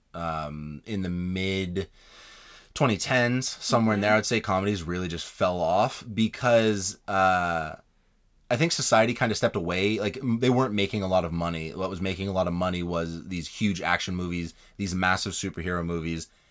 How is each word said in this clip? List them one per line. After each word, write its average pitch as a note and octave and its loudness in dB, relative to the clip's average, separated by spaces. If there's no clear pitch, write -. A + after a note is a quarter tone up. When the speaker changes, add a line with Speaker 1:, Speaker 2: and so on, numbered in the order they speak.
Speaker 1:
um, D2+ -6
in G#2 -4
the F2+ -4
mid F#2 -2
twenty A#2+ 2
tens, B2 0
somewhere A2+ 2
in G2+ 2
there. G#2 4
Speaker 2:
Mm-hmm. G#2+ 8
Speaker 1:
I'd G#2 0
say A#2 0
comedies G2 0
really F2 -2
just E2 -6
fell F2+ 0
off F#2 2
because, A2 2
uh, F2+ 2
I B2 2
think D#3+ 2
society A#2 4
kinda A2+ 0
stepped - 0
away. F#2 0
Like, G#2 -2
m-, A#2 -2
they B2 4
weren't B2+ 2
making G2+ 0
a F#2 -2
lot F#2 4
of E2 -4
money. E2+ -2
What F#2 -4
was F2 -8
making F#2+ -2
a G2+ -2
lot F#2 0
of F2 0
money F2+ -2
was E2+ -4
these F2 -6
huge G2+ -2
action F2 0
movies, F2 -4
these F#2+ -4
massive F#2 0
superhero F2 -4
movies. E2 -4